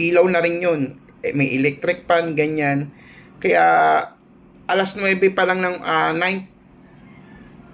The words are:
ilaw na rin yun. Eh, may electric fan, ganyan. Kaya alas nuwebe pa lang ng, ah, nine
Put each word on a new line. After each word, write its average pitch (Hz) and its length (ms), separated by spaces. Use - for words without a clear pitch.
ilaw 175 240
na 175 160
rin 170 160
yun. 170 240
Eh, - 160
may 135 160
electric 143 560
fan, 165 240
ganyan. 147 560
Kaya 175 240
alas 190 320
nuwebe 190 320
pa 190 160
lang 185 160
ng, 180 240
ah, 160 280
nine 190 360